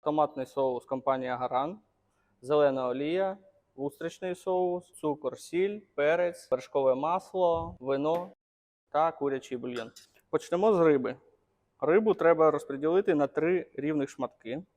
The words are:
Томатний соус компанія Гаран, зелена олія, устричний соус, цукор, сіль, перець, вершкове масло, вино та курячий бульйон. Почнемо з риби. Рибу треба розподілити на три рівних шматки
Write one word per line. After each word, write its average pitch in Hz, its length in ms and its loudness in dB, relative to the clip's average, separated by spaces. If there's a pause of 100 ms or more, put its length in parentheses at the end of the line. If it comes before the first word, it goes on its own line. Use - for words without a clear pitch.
Томатний 147 440 -2
соус 131 400 -4
компанія 131 520 -4
Гаран, 131 420 -4 (640)
зелена 135 460 2
олія, 170 500 -2 (380)
устричний 165 600 -8
соус, 180 580 -2
цукор, 147 460 -6
сіль, 196 400 -2 (160)
перець, 170 560 0
вершкове 131 440 0
масло, 170 840 -2
вино 151 520 -2 (580)
та 160 220 0
курячий 135 460 -6
бульйон. 120 340 -8 (380)
Почнемо 185 440 0
з 180 60 2
риби. 139 360 4 (680)
Рибу 196 320 4
треба 160 380 4
розподілити 156 640 0
на 143 120 2
три 160 480 0
рівних 143 340 -2
шматки 127 540 -8 (140)